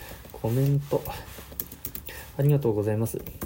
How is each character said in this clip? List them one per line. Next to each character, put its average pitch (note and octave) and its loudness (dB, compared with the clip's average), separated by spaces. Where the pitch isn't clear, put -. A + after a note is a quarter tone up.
コ - -4
メ C3 4
ン C#3+ 4
ト。 - 0
あ C#3+ 2
り C#3+ 8
が C#3+ 8
と C3 4
う G#2+ 4
ご G#2 2
ざ G#2+ 2
い G#2+ 2
ま A2+ 2
す。 - -4